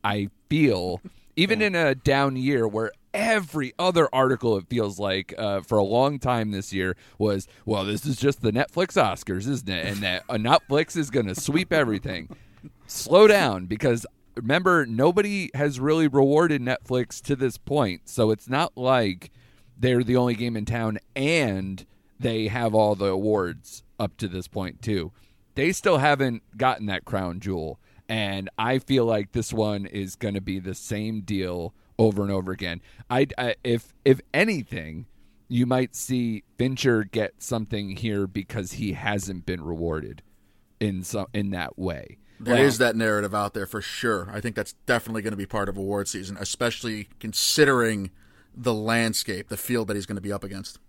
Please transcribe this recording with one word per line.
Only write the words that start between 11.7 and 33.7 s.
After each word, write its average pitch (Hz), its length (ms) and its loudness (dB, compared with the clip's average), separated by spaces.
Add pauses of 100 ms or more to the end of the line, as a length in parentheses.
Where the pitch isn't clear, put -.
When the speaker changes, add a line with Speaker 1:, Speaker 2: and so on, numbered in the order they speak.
Speaker 1:
everything. 107 640 -2 (540)
Slow 208 400 8
down, 127 380 4
because 113 380 0 (300)
remember, 160 500 2
nobody 175 680 2
has 139 240 0
really 151 300 2
rewarded 143 520 4
Netflix 127 640 -4
to 143 140 0
this 127 200 -2
point. 123 520 -2
So 110 240 2
it's - 160 -4
not 147 280 -2
like 123 540 0 (480)
they're 123 240 4
the 123 140 2
only 123 180 4
game 117 220 -4
in 104 80 -4
town 113 340 -2 (160)
and 110 720 0 (320)
they 113 300 -2
have 113 260 0
all 107 220 4
the 98 160 0
awards 95 720 -2 (160)
up 101 160 -4
to 110 100 -4
this 90 220 -8
point, 92 340 -8
too. 95 300 -2 (420)
They 147 160 0
still 175 280 2
haven't 135 580 0
gotten 123 300 0
that 95 180 -2
crown 92 340 -4
jewel. 85 400 -6 (300)
And 98 500 -4
I 127 220 0
feel 131 240 2
like 107 280 0
this 117 200 -4
one 104 340 -2
is 98 300 -8
gonna 101 240 -4
be 95 180 -6
the 92 160 -8
same 107 460 -6
deal 90 540 -4 (240)
over 104 240 4
and 101 80 -2
over 92 220 -2
again. 90 280 -6 (300)
I, 131 160 4 (120)
I, 123 160 -2 (100)
if, 120 300 -2 (100)